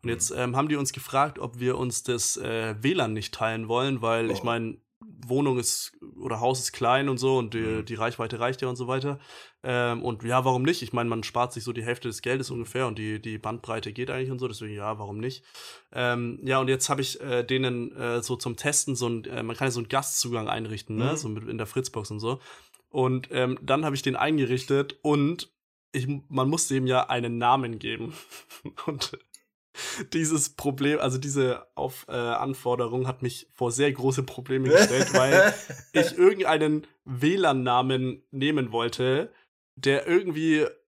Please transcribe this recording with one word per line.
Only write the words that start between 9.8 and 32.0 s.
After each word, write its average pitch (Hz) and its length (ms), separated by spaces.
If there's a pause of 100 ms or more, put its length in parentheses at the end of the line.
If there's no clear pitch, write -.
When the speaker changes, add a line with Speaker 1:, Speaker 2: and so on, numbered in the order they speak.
Speaker 2:
und 117 200
ja, 127 220
warum 127 180
nicht? 165 200
Ich 113 100
mein, 120 160
man 113 160
spart 123 280
sich 107 120
so 117 80
die 117 120
Hälfte 120 240
des 107 140
Geldes 131 300
ungefähr 120 340
und 110 140
die, 107 200
die 110 180
Bandbreite 110 540
geht 123 180
eigentlich 131 200
und 127 80
so, 127 80
deswegen 107 280
ja, 104 260
warum 104 180
nicht? 131 260 (480)
Ähm, 123 520
ja, 131 160
und 131 80
jetzt 131 200
hab 139 120
ich, - 200
äh, 123 240
denen, 123 520
äh, 120 260
so 123 140
zum 120 200
Testen 143 380
so 120 140
ein, 117 160
äh, 120 180
man 113 140
kann 135 100
ja 127 60
so 120 80
einen 110 80
Gastzugang 120 600
einrichten, 110 480
ne? 113 160
Speaker 1:
Mhm. 131 40
Speaker 2:
So 139 120
mit 107 200
in 113 100
der 113 80
Fritzbox 113 460
und 107 80
so. 123 200 (480)
Und, 127 440
ähm, 127 280
dann 143 240
hab 147 100
ich 139 80
den 127 140
eingerichtet 139 840
und 147 500 (400)
ich, 127 140 (220)
man 131 200
musste 151 280
ihm 131 100
ja 127 220
einen 120 300
Namen 120 420
geben. 113 340 (500)
<laughs> - 220
Und 143 320 (960)
dieses 160 380
Problem, 143 480
also 131 180
diese 131 500 (100)
Auf-, 131 300